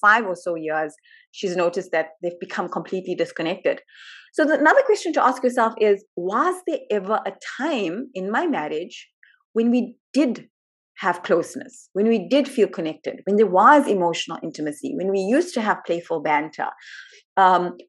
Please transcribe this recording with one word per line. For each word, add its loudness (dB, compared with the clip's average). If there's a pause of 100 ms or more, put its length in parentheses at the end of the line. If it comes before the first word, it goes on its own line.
five 4
or -4
so -6
years, -4 (380)
she's -6
noticed -2
that 0 (140)
they've -6
become -6
completely -6
disconnected. -2 (540)
So 2
the, 2
another 6
question 0
to 0
ask 0
yourself 2
is, 2 (140)
was -2 (120)
there -4 (120)
ever -2
a -8 (240)
time -4
in -6
my 0
marriage -6 (460)
when 2
we 0 (180)
did 0 (480)
have 0
closeness, -4
when 2
we 0
did 2
feel 2
connected, -8
when 2
there 6
was 6
emotional -2
intimacy, -8
when -4
we 0
used 0
to -2
have -2
playful -4
banter, -2 (680)
um, 4 (120)